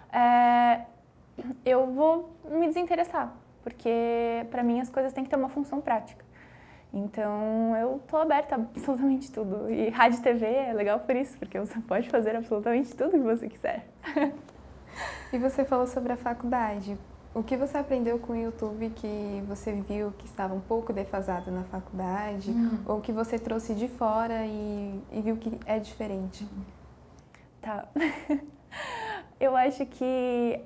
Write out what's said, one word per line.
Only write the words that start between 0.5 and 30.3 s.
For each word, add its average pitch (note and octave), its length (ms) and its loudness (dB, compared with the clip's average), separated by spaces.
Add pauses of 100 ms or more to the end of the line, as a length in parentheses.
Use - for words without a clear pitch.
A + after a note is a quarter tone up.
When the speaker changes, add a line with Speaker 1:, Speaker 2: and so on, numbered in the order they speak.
Speaker 1:
eu B3+ 220 6
vou D#4+ 440 4 (140)
me D#4+ 220 2
desinteressar, E4+ 680 0 (300)
porque A#3 880 0
pra B3 120 -2
mim A#3+ 180 4
as B3 80 -4
coisas C4 240 0
têm C4 120 -4
que C4 60 -8
ter C#4+ 60 2
uma C4 120 2
função C#4+ 320 -4
prática. - 440 -2 (680)
Então G#3+ 840 0
eu B3+ 300 0
tô D#4 100 -2
aberta D4 380 2
a A#3+ 40 0
absolutamente C4 760 0
tudo. G#3 380 -2
E A3 200 2
rádio A#3+ 280 6
e - 40 -8
T B3 100 6
V A3 140 2
é B3+ 260 0
legal G#3 280 2
por C4 160 2
isso, C4+ 220 -4
porque - 200 -8
você G#3 220 -6
pode A3+ 280 0
fazer A3+ 280 2
absolutamente A3+ 580 0
tudo D#4+ 180 0
que E4+ 60 8
você A#3 280 2
quiser. - 400 -6 (280)
<laughs> C#4+ 360 0 (840)
Speaker 2:
E B3+ 60 0
você C4 260 2
falou B3+ 220 4
sobre B3 260 -2
a A#3+ 40 -2
faculdade. A#3 840 -2 (340)
O A3+ 120 -2
que B3+ 120 0
você C#4 220 0
aprendeu A#3+ 400 0
com A#3 140 -8
o A#3 40 -2
YouTube A3+ 540 -4
que G#3 560 -6
você G3+ 260 -6
viu G#3 460 -4
que - 80 -16
estava F#3+ 260 -6
um F#3+ 80 -4
pouco A3+ 320 -2
defasado F#3+ 600 -4
na F#3 100 -4
faculdade, F#3+ 880 -6
Speaker 1:
Hum. A3+ 340 2
Speaker 2:
ou G#3 160 0
que A3+ 120 -4
você A3+ 260 -2
trouxe A3+ 340 -4
de G#3+ 140 -2
fora A3+ 580 0
e, G#3 560 -6 (120)
e A3 80 -4
viu A3 160 0
que A3+ 280 -4
é G#3+ 140 0
diferente? G#3 680 -6 (1120)
Speaker 1:
Tá. G#3+ 340 -8
<laughs> E4+ 1400 -4
Eu C4 180 4
acho C4+ 300 2
que B3 800 0